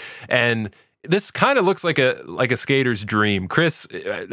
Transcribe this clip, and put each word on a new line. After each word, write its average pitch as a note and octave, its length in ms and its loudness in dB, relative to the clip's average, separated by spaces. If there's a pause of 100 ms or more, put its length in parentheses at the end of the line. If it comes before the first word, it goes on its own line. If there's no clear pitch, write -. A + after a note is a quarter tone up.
(300)
And A#2 400 2 (340)
this F#3+ 280 0
kinda C4 300 2
looks F#3 240 0
like D#3+ 140 0
a, B2+ 260 2
like E2+ 260 -2
a A#2+ 60 0
skater's B2+ 480 0
dream. G#2 420 2
Chris, D#3 400 0
uh, F#2+ 460 -6